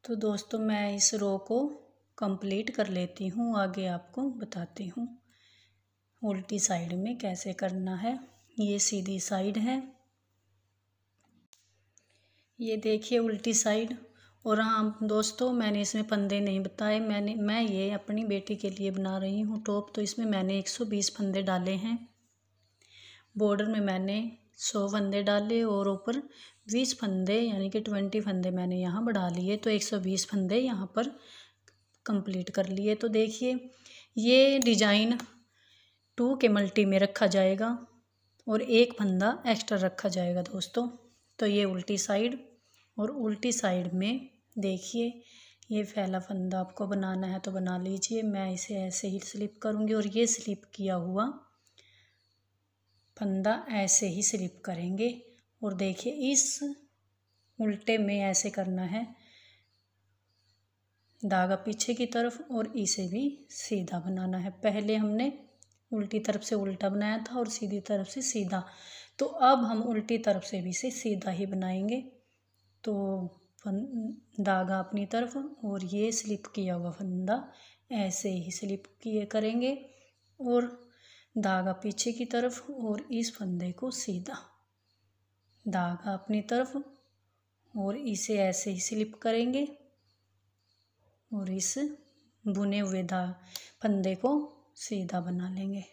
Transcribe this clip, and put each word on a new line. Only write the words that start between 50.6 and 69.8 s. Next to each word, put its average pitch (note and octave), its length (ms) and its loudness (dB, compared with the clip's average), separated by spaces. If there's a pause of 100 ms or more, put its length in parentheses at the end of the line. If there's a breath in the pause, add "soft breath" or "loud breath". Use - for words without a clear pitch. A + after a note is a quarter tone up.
किया F#3+ 220 -2
हुआ F#3 300 0 (1900 soft breath)
फंदा G3+ 460 0 (100)
ऐसे G3 340 2
ही F#3 160 -2
स्लिप F#3 420 -2
करेंगे। F#3+ 480 -2 (480 loud breath)
और G#3 140 -2
देखिए A#3+ 560 -2
इस - 280 2 (1000)
उल्टे G#3+ 400 0
में G3+ 200 2
ऐसे G3 320 0
करना F#3 340 -2
है, A3 200 -4 (2250 loud breath)
धागा F#3+ 360 4
पीछे G#3+ 360 -4
की A#3+ 140 0
तरफ A#3+ 440 -2
और A3+ 160 0 (100)
इसे F#3+ 300 0
भी G3+ 140 -2 (300)
सीधा F#3 480 -4
बनाना F#3 380 -2
है। F3+ 120 -4 (140)
पहले G#3+ 320 2
हमने G#3+ 360 2 (600)
उल्टी G#3+ 280 -2
तरफ G#3 220 0
से - 140 -2
उल्टा G3 340 0
बनाया G#3 300 0
था B3 200 -6
और A3+ 100 0
सीधी G3+ 320 -4
तरफ G3 260 -2
से C4+ 140 -8
सीधा, F#3+ 420 -2 (560 loud breath)
तो C#4 60 4
अब B3+ 380 6
हम A3 200 2